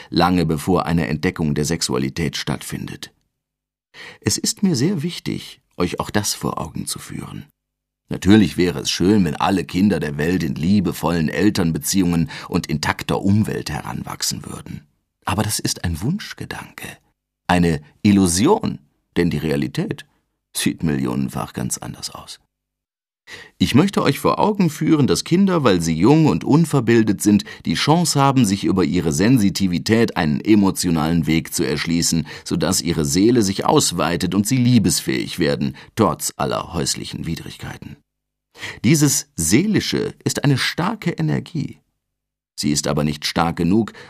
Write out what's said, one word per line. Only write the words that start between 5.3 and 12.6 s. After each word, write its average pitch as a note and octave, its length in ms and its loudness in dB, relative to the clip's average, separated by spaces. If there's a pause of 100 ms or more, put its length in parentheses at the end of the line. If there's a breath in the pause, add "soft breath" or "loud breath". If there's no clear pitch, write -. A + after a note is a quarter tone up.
euch F2 220 -2
auch - 100 -4
das G#2 240 -2
vor - 260 -4
Augen - 280 -8
zu - 100 -8
führen. - 480 -14 (640)
Natürlich F2+ 480 4
wäre E2 240 0
es A1+ 120 -6
schön, G2 340 2
wenn D2+ 100 -2
alle F#2 280 0
Kinder F#2 360 2
der D2+ 180 -6
Welt E2+ 260 0
in C#2+ 120 -4
liebevollen E2+ 720 0
Elternbeziehungen E2+ 1040 0 (200 loud breath)
und - 180 -2